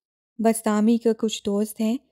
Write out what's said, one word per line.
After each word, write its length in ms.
"बस्तामी 580
के 180
कुछ 300
दोस्त 340
हैं 200